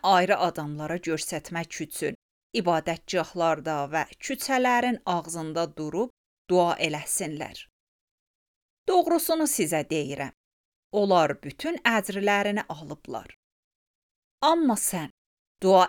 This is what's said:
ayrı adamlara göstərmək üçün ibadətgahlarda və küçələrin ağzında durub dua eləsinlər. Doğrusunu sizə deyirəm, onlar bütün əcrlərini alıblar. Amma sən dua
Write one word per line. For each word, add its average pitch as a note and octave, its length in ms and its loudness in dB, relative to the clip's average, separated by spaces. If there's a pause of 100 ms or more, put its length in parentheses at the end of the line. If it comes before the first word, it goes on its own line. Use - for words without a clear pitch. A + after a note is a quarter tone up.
ayrı F#3 340 4
adamlara D3+ 640 -4
göstərmək D#3+ 800 -6
üçün - 380 -6 (360)
ibadətgahlarda E3 1200 0 (120)
və D3+ 140 -2 (180)
küçələrin B3 840 0
ağzında E3 580 -4 (120)
durub D#3+ 360 -4 (360)
dua F3+ 280 4
eləsinlər. D3+ 880 -6 (1200)
Doğrusunu E4 600 2
sizə D#3+ 400 0
deyirəm, C#3+ 480 -6 (560)
onlar F#3+ 500 2
bütün D4+ 460 -6
əcrlərini G3+ 800 0
alıblar. D3 640 -12 (1120)
Amma D4+ 340 4
sən - 320 -4 (540)
dua F#3 260 8